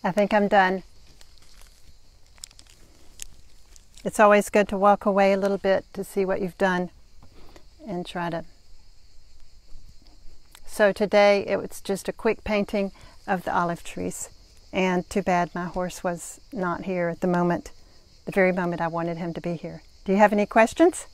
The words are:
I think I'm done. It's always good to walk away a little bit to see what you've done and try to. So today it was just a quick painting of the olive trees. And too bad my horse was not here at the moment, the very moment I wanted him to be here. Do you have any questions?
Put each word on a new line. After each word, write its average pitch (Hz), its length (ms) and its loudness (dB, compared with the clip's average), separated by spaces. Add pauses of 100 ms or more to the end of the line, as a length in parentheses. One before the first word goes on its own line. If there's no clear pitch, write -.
I 196 80 0
think 202 220 2
I'm 202 160 4
done. 190 340 4 (3250)
It's - 160 -6
always 208 300 6
good 208 180 4
to 208 100 -4
walk 202 280 4
away 196 260 4
a 196 60 2
little 196 200 0
bit 190 360 0
to 202 100 -8
see 196 220 -2
what 190 160 -2
you've 185 160 -6
done 180 320 0 (1000)
and 180 180 -8
try 170 240 -6
to. 165 140 -6 (2250)
So 208 240 2
today 202 560 4
it 196 100 -2
was - 220 -8
just - 300 -6
a 190 40 -6
quick - 300 -2
painting 202 480 -2 (340)
of 185 200 -2
the - 100 -4
olive 170 280 -2
trees. - 460 -8 (440)
And 180 360 0
too 202 120 -2
bad 175 340 0
my 175 100 -4
horse 180 380 -6
was - 380 -6 (100)
not 180 320 -4
here 180 240 -2
at 170 140 -6
the 185 60 0
moment, 175 440 0 (540)
the 185 60 -8
very 185 200 4
moment 175 300 -2
I 170 80 -2
wanted 165 280 -4
him 170 180 -8
to 165 60 -8
be 175 140 -6
here. 165 280 -14 (200)
Do - 80 -2
you 190 60 4
have 208 160 8
any 208 120 2
questions? 311 680 4